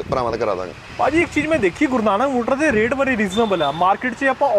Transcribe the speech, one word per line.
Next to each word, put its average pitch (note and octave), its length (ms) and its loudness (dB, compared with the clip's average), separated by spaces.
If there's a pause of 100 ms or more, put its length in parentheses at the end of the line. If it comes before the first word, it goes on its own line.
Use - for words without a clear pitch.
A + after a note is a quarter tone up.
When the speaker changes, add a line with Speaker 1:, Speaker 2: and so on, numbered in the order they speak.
Speaker 1:
ਭਰਾਵਾਂ B2 220 0
ਦਾ A#2 60 -2
ਕਰਾ G#2+ 180 0
ਦਾਂਗੇ। F2+ 160 -6 (260)
Speaker 2:
ਭਾਜੀ, C#4+ 240 2
ਇੱਕ - 100 -4
ਚੀਜ਼ D4+ 160 -2
ਮੈਂ D#4+ 120 2
ਦੇਖੀ, G3+ 280 0
ਗੁਰੂ B3+ 160 0
ਨਾਨਕ G#3+ 260 2
ਮੋਟਰ B3+ 260 0
ਦੇ D4 160 2
ਰੇਟ A3+ 220 2
ਬੜੇ C4+ 240 0
ਰੀਜ਼ਨੇਬਲ G3 460 0
ਆ। C#3 80 2
ਮਾਰਕੀਟ G3+ 420 0
'ਚ - 100 -6
ਆਪਾਂ C4+ 240 2 (120)